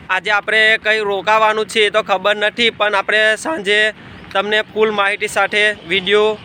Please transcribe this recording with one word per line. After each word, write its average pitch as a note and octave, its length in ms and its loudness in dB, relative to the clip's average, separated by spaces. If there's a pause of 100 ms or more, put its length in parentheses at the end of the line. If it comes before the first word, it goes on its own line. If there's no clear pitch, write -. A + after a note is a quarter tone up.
આજે F#3 220 -2
આપણે G#3+ 300 2 (160)
કંઈ A3 220 0
રોકાવાનું G#3+ 680 2
છે G#3 220 0
એ - 20 -2
તો G#3+ 140 0
ખબર G3+ 320 0
નથી, G#3 340 -2
પણ G#3 260 -2
આપણે G#3 280 0 (140)
સાંજે G#3 420 -2 (540)
તમને G#3 280 0
ફૂલ G#3+ 300 -2
માહિતી G3+ 360 -2
સાથે G3+ 360 0 (240)
વીડિયો G3 420 2 (160)